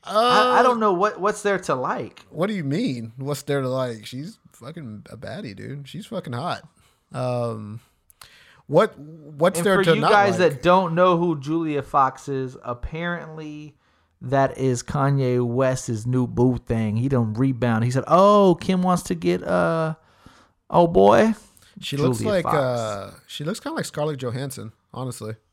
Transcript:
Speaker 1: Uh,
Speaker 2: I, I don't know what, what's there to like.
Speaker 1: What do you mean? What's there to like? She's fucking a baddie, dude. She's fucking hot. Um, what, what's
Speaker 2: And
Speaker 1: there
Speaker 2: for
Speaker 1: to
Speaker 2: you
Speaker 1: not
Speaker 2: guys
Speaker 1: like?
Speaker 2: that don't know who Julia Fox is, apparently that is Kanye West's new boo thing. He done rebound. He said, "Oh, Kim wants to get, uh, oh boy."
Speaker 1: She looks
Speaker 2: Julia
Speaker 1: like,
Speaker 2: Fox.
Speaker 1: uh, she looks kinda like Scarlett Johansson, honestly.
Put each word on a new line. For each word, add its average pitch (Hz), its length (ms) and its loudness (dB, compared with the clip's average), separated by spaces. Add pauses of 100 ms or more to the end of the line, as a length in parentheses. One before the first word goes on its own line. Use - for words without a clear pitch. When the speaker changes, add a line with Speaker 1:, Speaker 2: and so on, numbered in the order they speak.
Speaker 1:
Uh, - 60 -14 (460)
Speaker 2:
I, 240 40 4
I 240 40 6
don't 247 180 2
know 214 120 2
what, 180 280 -2
what's 208 200 -2
there 202 180 0
to 165 160 -2
like. 135 540 -8
Speaker 1:
What 175 180 -4
do 220 60 -4
you 185 120 -4
mean? 135 520 -4
What's 139 260 -6
there 143 180 -2
to 131 80 -4
like? 123 360 -4
She's 151 320 -14 (140)
fucking 123 580 -16
a - 80 -16
baddie, 113 380 -12
dude. 131 320 -12
She's - 200 -14
fucking 175 260 -8
hot. 135 300 -6 (500)
Um, 117 680 -6 (880)
what, 185 320 4
what's 156 600 -2
Speaker 2:
And 175 60 0
Speaker 1:
there 190 120 4
Speaker 2:
for 196 80 4
Speaker 1:
to 165 100 6
Speaker 2:
you - 60 0
Speaker 1:
not 170 100 4
Speaker 2:
guys 202 280 4
Speaker 1:
like? 170 140 6
Speaker 2:
that 131 100 -10
don't 180 320 4
know 180 220 6
who 170 220 0
Julia 151 420 -2
Fox 135 460 0
is, 131 360 -6
apparently 156 1120 -10 (460)
that 135 360 0
is 127 240 0
Kanye 135 640 0
West's 123 600 -2
new 127 220 0
boo 120 300 2
thing. 113 400 -2
He 123 120 -2
done 117 240 0
rebound. 120 500 0
He 123 80 0
said, 131 160 -2
"Oh, 190 520 6
Kim 185 220 -2
wants 185 220 0
to 180 120 -4
get, 175 280 -2
uh, 165 520 -2 (720)
oh 170 180 4
boy." 202 480 6 (460)
Speaker 1:
She - 160 -8
looks 127 220 0
Speaker 2:
Julia 208 140 0
Speaker 1:
like, 180 100 0
Speaker 2:
Fox. - 140 0
Speaker 1:
uh, 113 560 -2 (140)
she - 160 -12
looks 180 160 -6
kinda 302 160 -8
like 220 100 -6
Scarlett 151 340 -6
Johansson, 127 520 -8 (220)
honestly. 117 420 -10 (180)